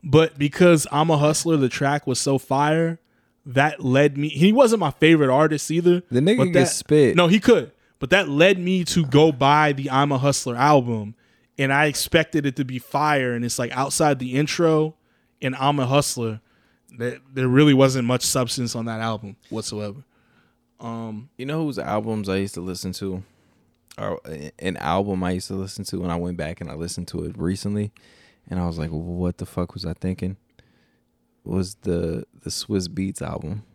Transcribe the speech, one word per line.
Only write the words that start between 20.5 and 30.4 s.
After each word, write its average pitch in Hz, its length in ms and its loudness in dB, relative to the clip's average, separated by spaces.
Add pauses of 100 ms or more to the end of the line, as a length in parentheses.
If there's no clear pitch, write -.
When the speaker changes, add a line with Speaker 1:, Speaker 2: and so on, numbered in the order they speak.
Speaker 1:
Um, 113 580 -12
Speaker 2:
You 127 100 -12
know 156 180 -4
whose 135 140 -6
albums 107 500 -4
I 95 80 0
used 98 180 -4
to 87 60 -10
listen 92 340 -8
to? 95 280 -8 (760)
Or 98 280 -6
a-, 76 240 -14 (100)
an 90 180 -6
album 92 460 -2
I 90 80 -2
used 92 160 -6
to 98 60 -8
listen 95 320 -10
to, 90 160 -8
and 90 100 -4
I 85 40 -4
went 87 200 -6
back 82 240 -8
and 78 100 -12
I - 40 -12
listened 85 340 -10
to 85 160 -8
it 80 140 -10
recently, 101 540 -4 (560)
and 90 120 -6
I 87 60 -2
was 82 120 -6
like, 80 120 -6
"What 87 480 -6
the - 80 -10
fuck - 280 -6
was 87 100 -12
I 82 100 -8
thinking?" 92 420 -6 (1080)